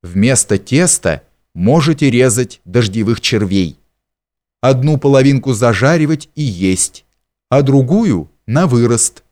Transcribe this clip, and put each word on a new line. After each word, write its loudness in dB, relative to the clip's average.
«Вместо 0
теста -2
можете 0
резать 0
дождевых -2
червей. -2
Одну 0
половинку 2
зажаривать 0
и -8
есть, -4
а 2
другую — 0
на 0
вырост». 0